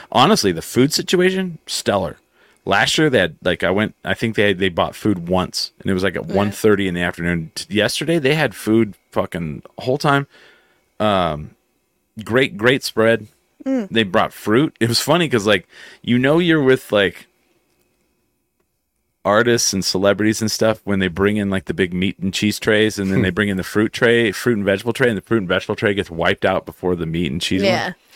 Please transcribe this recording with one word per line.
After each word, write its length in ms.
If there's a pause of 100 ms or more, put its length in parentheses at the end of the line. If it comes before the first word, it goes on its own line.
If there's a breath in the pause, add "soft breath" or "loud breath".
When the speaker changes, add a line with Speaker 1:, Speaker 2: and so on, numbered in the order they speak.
(140 loud breath)
Speaker 1:
honestly, 400
the 80
food 320
situation, 640 (100)
stellar. 480 (500 soft breath)
Last 320
year, 120
they 100
had, 240
like, 220
I 60
went, 240 (100)
I 80
think 240
they, 160
they 160
bought 260
food 320
once, 540
and 100
it 20
was, 100
like, 120
at 140
Speaker 2:
Yeah. 40
Speaker 1:
one 180
thirty 360
in 60
the 80
afternoon. 540
T-, 180
yesterday, 440
they 180
had 200
food 400 (160)
fucking 520 (160)
whole 180
time. 280 (760 soft breath)
Um, 480 (720)
great, 320
great 300
spread. 420 (380)
Speaker 3:
Mm. 240
Speaker 1:
They 140
brought 280
fruit. 480
It 80
was 140
funny 260
'cause, 180
like, 220 (340 loud breath)
you 160
know, 220
you're 240
with, 300
like, 340 (2000)
artists 460
and 140
celebrities 560
and 100
stuff 320
when 160
they 80
bring 300
in, 120
like, 160
the 80
big 200
meat 260
and 140
cheese 260
trays, 400
and 120
then 100
they 80
Speaker 2:
Hmm. 60
Speaker 1:
bring 140
in 80
the 60
fruit 300
tray, 380
fruit 260
and 80
vegetable 280
tray, 140
and 100
the 40
fruit 160
and 100
vegetable 280
tray 180
gets 180
wiped 320
out 220
before 300
the 100
meat 260
and 100
cheese 200
one. 100
Speaker 3:
Yeah. 220 (220 loud breath)